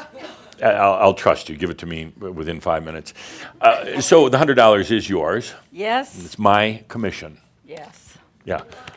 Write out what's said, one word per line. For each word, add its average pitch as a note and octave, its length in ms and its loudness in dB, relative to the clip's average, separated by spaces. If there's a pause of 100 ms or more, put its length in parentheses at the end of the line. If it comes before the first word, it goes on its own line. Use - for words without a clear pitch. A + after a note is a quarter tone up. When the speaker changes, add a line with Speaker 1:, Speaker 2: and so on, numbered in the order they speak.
(640)
Speaker 1:
I-, B2+ 40 2
I'll, G2+ 280 2
I'll G2 200 4
trust - 340 0
you. D2+ 80 -10
Give E2+ 140 -6
it E2 80 -12
to E2+ 80 -14
me E2 180 -8
w-, F2+ 280 -14
within D#2+ 280 -10
five D#2+ 240 -2
minutes. D#2+ 280 -14 (480)
Uh, - 400 0
so D3 280 6
the C3 100 2
hundred C#3+ 160 2
dollars G#2+ 360 6
is G2 180 -2
yours. F#2 440 -4 (200)
Speaker 2:
Yes. G#3+ 520 -6
Speaker 1:
It's - 140 -16
my A2 500 2
commission. F#2 500 -10 (280)
Speaker 2:
Yes. - 500 -20 (280)
Speaker 1:
Yeah. F2+ 180 -6 (340)